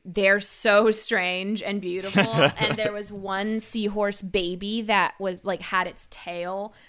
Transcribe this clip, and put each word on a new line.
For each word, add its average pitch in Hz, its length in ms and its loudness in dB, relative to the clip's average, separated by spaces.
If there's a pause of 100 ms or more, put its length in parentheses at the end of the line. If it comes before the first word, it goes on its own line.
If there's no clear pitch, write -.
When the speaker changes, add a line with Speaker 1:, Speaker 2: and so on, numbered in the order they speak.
Speaker 1:
they're 196 340 4
so 208 520 4
strange 196 720 -2
and 196 180 -4
beautiful. 185 420 0
Speaker 2:
<laughs> 165 360 2
Speaker 1:
And 214 180 0
there 214 140 0
was 208 200 -8
one 202 480 -4
seahorse 208 600 0
baby 190 640 -2
that 202 360 2
was, 185 260 -6
like, 185 160 -2
had 185 260 0
its - 240 -10
tail 180 600 -8 (160)